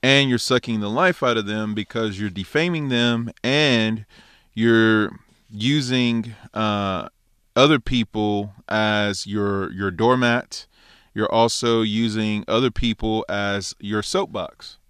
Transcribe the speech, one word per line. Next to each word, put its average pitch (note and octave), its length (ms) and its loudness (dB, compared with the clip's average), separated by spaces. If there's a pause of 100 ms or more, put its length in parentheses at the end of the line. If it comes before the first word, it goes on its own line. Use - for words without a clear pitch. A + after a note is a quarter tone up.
And C3+ 260 4
you're B2 80 2
sucking A#2+ 440 0
the G2+ 80 -4
life E3+ 340 0
out A#2+ 140 2
of G#2 100 -2
them G#2+ 260 -4
because G#2+ 460 -4
you're G#2 100 -4
defaming D3 600 -2
them A#2 420 0 (120)
and A#2 640 0 (480)
you're A2 640 4 (320)
using, A#2+ 840 -2 (180)
uh, G2+ 560 -2 (460)
other C#3 240 6
people G#2 720 -2 (160)
as G#2 600 0
your, G2+ 460 -2
your G2 180 -2
doormat. A#2+ 760 0 (480)
You're G#2+ 180 -2
also A2+ 520 2
using G#2+ 640 0
other A#2+ 240 2
people A2 580 -2
as G2+ 500 -4
your G#2 220 -4
soapbox. - 760 -6 (100)